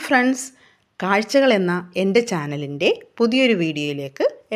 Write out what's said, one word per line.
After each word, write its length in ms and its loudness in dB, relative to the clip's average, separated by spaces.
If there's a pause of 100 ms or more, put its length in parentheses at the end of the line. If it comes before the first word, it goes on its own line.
ഫ്രണ്ട്സ്, 400 0 (580)
കാഴ്ചകൾ 540 2
എന്ന 160 0 (300)
എൻ്റെ 260 2
ചാനലിൻ്റെ 600 -4 (280)
പുതിയൊരു 440 2
വീഡിയോയിലേക്ക് 600 -4 (320)